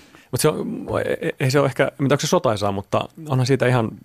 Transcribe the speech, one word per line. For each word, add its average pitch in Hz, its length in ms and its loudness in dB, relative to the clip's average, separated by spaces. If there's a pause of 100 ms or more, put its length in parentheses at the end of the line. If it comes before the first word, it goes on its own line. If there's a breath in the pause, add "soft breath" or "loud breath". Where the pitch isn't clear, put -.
(320 loud breath)
Mut 127 100 -2
se 151 80 4
on, - 360 -4 (360)
ei, 160 180 -4
ei 131 120 2
se 143 80 4
ole 139 80 4
ehkä, 135 320 0
mitä 139 140 2
onko 139 80 0
se 151 60 -4
sotaisaa, 104 440 2
mutta 98 380 -4 (200)
onhan 127 160 2
siitä 127 220 2
ihan, 123 220 2 (160)